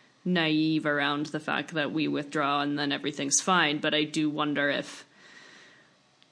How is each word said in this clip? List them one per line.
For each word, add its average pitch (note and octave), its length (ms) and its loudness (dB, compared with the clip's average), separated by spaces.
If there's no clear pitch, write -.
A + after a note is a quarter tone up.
naive D#3 580 2
around D3 420 0
the D3+ 140 -6
fact D3 320 -4
that C#3+ 180 -2
we D3 160 0
withdraw C#3+ 540 -2
and C#3+ 180 -2
then C#3+ 140 -2
everything's C#3 480 -2
fine. D#3+ 380 4
But D3+ 160 0
I D3+ 100 2
do D3+ 240 0
wonder D3 400 0
if - 380 -4